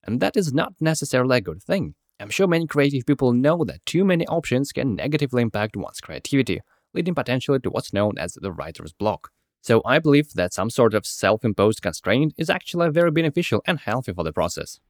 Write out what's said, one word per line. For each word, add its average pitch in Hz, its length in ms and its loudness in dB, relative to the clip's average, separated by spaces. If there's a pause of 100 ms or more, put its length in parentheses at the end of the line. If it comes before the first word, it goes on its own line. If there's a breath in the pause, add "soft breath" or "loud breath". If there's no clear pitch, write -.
And 110 140 -4
that - 180 0
is 170 160 0
not 151 280 -2
necessarily 131 560 2
a 120 40 4
good 87 220 -10
thing. 175 320 -4 (240)
I'm 104 100 -14
sure 196 200 2
many 165 180 2
creative 143 400 0
people 139 260 4
know 151 300 2
that 80 240 -6
too 180 180 2
many 170 220 2
options 143 460 -2
can 127 240 -2
negatively 139 460 0
impact 107 340 -2
one's - 240 -10
creativity, 104 600 -2 (320)
leading 175 220 -2
potentially 131 460 -2
to 92 100 -4
what's - 220 -6
known 101 260 0
as 85 140 -6
the 95 180 -8
writer's 80 420 -12
block. 101 380 -4 (320)
So 113 220 4
I 135 160 2
believe 147 320 4
that 90 200 -2
some 101 180 -2
sort 113 240 4
of 101 120 0
self-imposed 104 760 0
constraint 117 540 0
is 160 140 -4
actually 170 400 -2
very 170 220 2
beneficial 165 520 0
and 170 140 -2
healthy 107 340 -4
for 85 120 -4
the 78 80 -2
process. - 580 -4